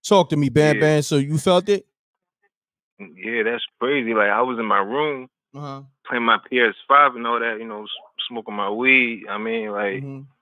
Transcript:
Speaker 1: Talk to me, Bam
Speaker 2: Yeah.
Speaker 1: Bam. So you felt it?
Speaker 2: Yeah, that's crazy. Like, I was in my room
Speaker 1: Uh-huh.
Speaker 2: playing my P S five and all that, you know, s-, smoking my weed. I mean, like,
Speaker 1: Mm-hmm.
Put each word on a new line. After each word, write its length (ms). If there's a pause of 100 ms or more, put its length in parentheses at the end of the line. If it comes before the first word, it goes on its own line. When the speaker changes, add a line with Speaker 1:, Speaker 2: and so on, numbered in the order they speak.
Speaker 1:
Talk 260
to 60
me, 140
Bam 260
Speaker 2:
Yeah. 40
Speaker 1:
Bam. 220
So 140
you 220
felt 300
it? 180 (1120)
Speaker 2:
Yeah, 460
that's 200 (160)
crazy. 340
Like, 160
I 120
was 160
in 80
my 140
room 480 (260)
Speaker 1:
Uh-huh. 280 (240)
Speaker 2:
playing 180
my 140 (100)
P 120
S 140 (120)
five 300
and 100
all 140
that, 180
you 80
know, 180
s-, 40 (400)
smoking 260
my 160
weed. 580
I 100
mean, 340
like, 300
Speaker 1:
Mm-hmm. 200 (180)